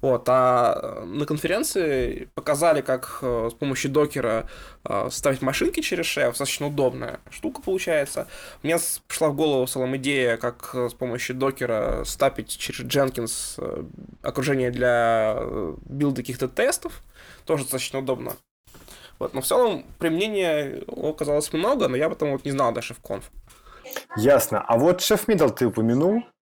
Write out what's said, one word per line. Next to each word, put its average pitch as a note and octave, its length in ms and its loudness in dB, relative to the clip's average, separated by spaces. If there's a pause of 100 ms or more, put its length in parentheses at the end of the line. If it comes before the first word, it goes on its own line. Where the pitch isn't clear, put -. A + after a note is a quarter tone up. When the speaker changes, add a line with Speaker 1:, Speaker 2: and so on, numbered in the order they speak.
Speaker 1:
Вот, B2+ 280 2
а B2+ 760 4
на B2 200 -4
конференции D#3 1080 -2
показали, D3+ 460 2
как, - 420 -4
э, A#2+ 300 0
с - 20 -14
помощью C#3 380 -4
докера, C3+ 560 0 (380)
э, - 260 -2
ставить C3+ 300 0
машинки C#3 400 0
через F3 240 -2
шеф, C3+ 240 0
достаточно C#3 380 -4
удобная C3 520 -2 (100)
штука - 320 -8
получается. D#3+ 680 -2 (360)
Мне D#3+ 160 2
с-, - 280 -4
пришла - 200 0
в C#3+ 80 2
голову C#3 300 4
в B2+ 40 -8
целом B2+ 280 -2
идея, C3 400 2
как, - 360 -6
э, B2 140 0
с A2+ 60 -6
помощью B2+ 420 -4
докера B2+ 680 0
стапить - 520 -2
через - 280 -8
Jenkins, B2+ 720 -2
э, - 260 -6 (380)
окружение C3 500 0
для, A#2 640 4
э, G#2 400 -4 (100)
билда C3+ 360 -2
каких-то B2+ 260 -4
тестов, - 560 -2 (420)
тоже C#3+ 180 0
достаточно C3 360 -4
удобно. C3 380 -4 (840)
Вот, - 140 -4
но - 80 -4
в - 40 -6
целом A#3 380 2 (140)
применения E3+ 920 0
оказалось D3+ 640 -2
много, G#3 380 2
но B2+ 80 0
я D3+ 120 2
потом D3+ 220 -2
вот C3+ 140 -4
не C#3 60 -2
знал C3+ 200 2
до A#2 100 -4
шеф-конф. - 480 -10 (840)
Speaker 2:
Ясно. A2 460 6
А - 160 4
вот F3 240 4
шеф-мидл G3+ 480 4
ты B2 160 0
упомянул. C3 580 2 (180)